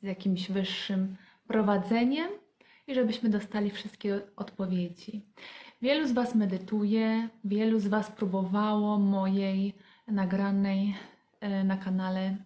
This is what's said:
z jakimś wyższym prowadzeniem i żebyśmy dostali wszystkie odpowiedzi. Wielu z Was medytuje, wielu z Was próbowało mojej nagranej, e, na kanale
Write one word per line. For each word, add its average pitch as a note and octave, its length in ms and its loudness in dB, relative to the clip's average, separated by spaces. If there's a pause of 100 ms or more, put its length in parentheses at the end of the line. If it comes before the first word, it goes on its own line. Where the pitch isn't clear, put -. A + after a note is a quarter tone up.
z G3+ 40 -8
jakimś F#3+ 440 -2
wyższym F#3+ 680 -2 (320)
prowadzeniem A3+ 800 2 (580)
i C#4 80 -6
żebyśmy A#3 340 2
dostali G#3 420 0
wszystkie G3+ 500 -4 (160)
odpowiedzi. F#3 840 -4 (600)
Wielu C#4+ 260 2
z B3 40 2
Was A#3+ 220 2
medytuje, G#3+ 960 2 (160)
wielu A3 360 2
z G3+ 60 -2
Was G#3 240 0
próbowało G#3 880 0
mojej G3 760 2 (340)
nagranej, G3 880 0 (460)
e, G3 240 0
na F#3+ 120 2
kanale F#3 680 -2